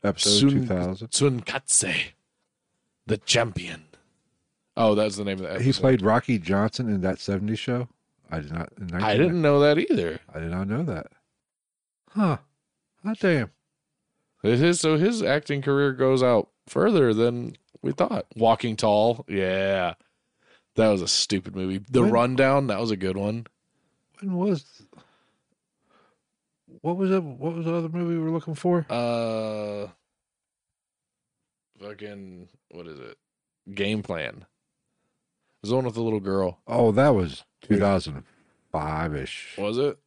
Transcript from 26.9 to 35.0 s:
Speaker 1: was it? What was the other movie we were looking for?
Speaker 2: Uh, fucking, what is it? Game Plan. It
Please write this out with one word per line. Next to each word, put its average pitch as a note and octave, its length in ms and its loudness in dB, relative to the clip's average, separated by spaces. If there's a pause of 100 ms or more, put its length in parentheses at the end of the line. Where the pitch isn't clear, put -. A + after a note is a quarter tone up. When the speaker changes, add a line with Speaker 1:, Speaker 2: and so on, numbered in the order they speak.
Speaker 1:
was F#3+ 120 0
it? F#3+ 140 2
What D3 320 -6
was E3+ 100 -6
the E3 80 -2
other E3 160 -2
movie E3+ 260 -4
we E3 80 -2
were D#3+ 60 -2
looking E3 240 -4
for? F3 380 0
Speaker 2:
Uh, A2 960 -4 (1900)
fucking, G2 680 -16 (240)
what E2+ 160 -16
is D2+ 120 -16
it? A#1 180 -18 (560)
Game G2+ 300 -2
Plan. D2 420 -8
It - 1160 -20